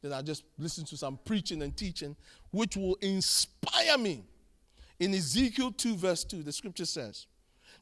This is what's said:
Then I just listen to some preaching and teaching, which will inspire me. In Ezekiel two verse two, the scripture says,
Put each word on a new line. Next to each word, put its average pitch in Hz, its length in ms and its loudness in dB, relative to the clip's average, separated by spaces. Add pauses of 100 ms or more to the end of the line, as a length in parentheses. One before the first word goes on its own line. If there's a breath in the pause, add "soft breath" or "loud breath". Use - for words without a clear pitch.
Then 143 120 -6
I 135 100 -4
just 151 200 -6 (140)
listen 160 280 -6
to 151 120 -10
some 127 280 -6
preaching 180 360 -2
and 143 160 -4
teaching, 160 380 -6 (340 soft breath)
which 208 260 0
will 190 260 2
inspire 269 1000 4
me. 165 240 0 (760 soft breath)
In 202 140 4
Ezekiel 214 600 2
two 226 220 0
verse 175 280 2
two, 175 180 -6
the 147 100 -8
scripture 175 340 -8
says, 117 420 -8 (540 soft breath)